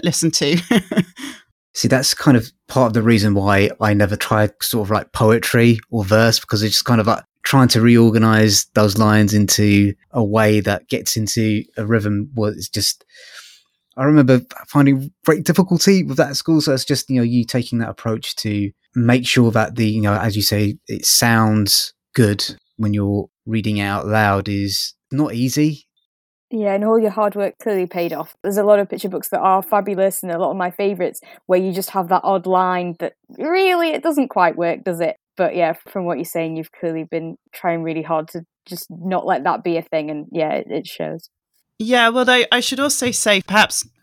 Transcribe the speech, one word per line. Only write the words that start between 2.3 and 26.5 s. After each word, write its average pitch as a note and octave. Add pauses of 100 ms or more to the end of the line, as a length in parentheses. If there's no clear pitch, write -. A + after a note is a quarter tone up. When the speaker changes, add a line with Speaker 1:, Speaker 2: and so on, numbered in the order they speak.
Speaker 2:
of A2+ (160)
part B2+
of G#2+
the A2+
reason G#2+
why G2 (100)
I G#2
never G2+
tried G#2+ (100)
sort G#2+
of, G#2
like, -
poetry A#2 (100)
or G#2+
verse, A2
because G#2
it's G#2
just -
kind A#2+
of, G2+
like, - (200)
trying C3
to A#2
reorganize A2
those G#2+
lines G#2+
into G2+ (160)
a A#2+
way G#2+
that G2+
gets -
into A2 (140)
a G#2+
rhythm G#2
was G#2
just, - (920)
I C3
remember C3 (260)
finding C#3 (140)
great D#3
difficulty F#3
with C#3
that C#3+
at C#3+
school. D#3+
So D3
it's B2+
just, -
you C3
know, B2
you A#2
taking A#2+
that A2
approach -
to G#2 (240)
make B2
sure A#2
that A2
the, A2+
you G#2+
know, G#2
as G#2
you G#2
say, G#2 (120)
it -
sounds A2 (200)
good G#2 (320)
when G#2+
you're G2+ (180)
reading G#2+
out G2+
loud G#2
is G2+ (180)
not D3
easy. C#3+ (680)